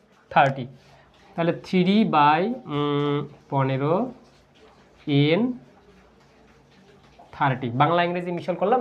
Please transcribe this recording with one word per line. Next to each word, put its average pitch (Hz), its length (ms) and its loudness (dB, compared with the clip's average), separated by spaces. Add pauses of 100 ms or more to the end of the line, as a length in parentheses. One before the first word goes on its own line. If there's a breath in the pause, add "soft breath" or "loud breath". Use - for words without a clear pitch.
(300)
থার্টি, 139 340 2 (680 soft breath)
তাহলে 170 180 -2 (140)
থ্রি 190 300 2 (180)
by, 151 280 4 (320)
উম, 147 440 0 (340)
পনেরো 135 420 0 (1300)
in 170 140 2 (2000)
থার্টি। 135 320 -2 (140)
বাংলা 170 240 2
ইংরেজি 175 320 -6
মিশন 165 220 -6
করলাম 214 200 0